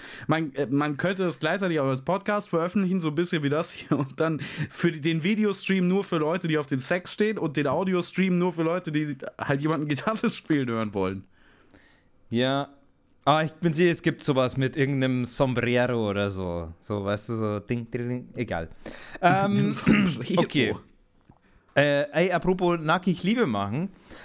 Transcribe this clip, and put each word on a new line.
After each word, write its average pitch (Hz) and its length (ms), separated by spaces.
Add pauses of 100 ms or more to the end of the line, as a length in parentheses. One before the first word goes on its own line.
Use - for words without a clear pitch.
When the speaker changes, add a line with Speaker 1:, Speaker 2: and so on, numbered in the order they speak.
(260)
Speaker 1:
man, 156 300
äh, 139 100
man 143 320
könnte 185 280
es 151 140
gleichzeitig 170 400
auch 135 80
als 131 140
Podcast 202 480
veröffentlichen, 180 500
so 160 100
ein 147 60
bisschen 170 280
wie 143 60
das 147 220
hier, - 280
und 135 200
dann 160 200 (320)
für 175 200
die, 156 100
den 165 200
Videostream 190 640
nur 190 160
für 185 140
Leute, 165 300
die 156 100
auf 147 80
den 139 140
Sex 180 340
stehen 214 240
und 156 200
den 147 100
Audiostream 180 720
nur 180 140
für 165 100
Leute, 170 280
die 151 240 (220)
halt 139 240
jemanden 156 260
Gitarre 214 440
spielen 139 380
hören 110 260
wollen. 95 300 (1040)
Speaker 2:
Ja. 131 380 (540)
Ah, 156 200
ich 151 100
bin 165 220
sicher, 175 160
es 160 100
gibt - 220
sowas 127 340
mit 127 180
irgendeinem 131 500
Sombrero 120 840
oder 101 220
so. 87 480
So, 104 260
weißt 104 240
du, 117 60
so 107 240
Ding, 120 320
Ding, 120 180
Ding. 123 260
Egal. 90 340 (260)
Speaker 1:
<laughs> - 260
Speaker 2:
Ähm, 196 480
Speaker 1:
Ein - 40
Sombrero. 190 680
Speaker 2:
okay. 117 340 (1000)
Äh, 143 380
ey, 175 180
apropos 175 480
nackig 165 420
Liebe 226 240
machen. 110 440 (360)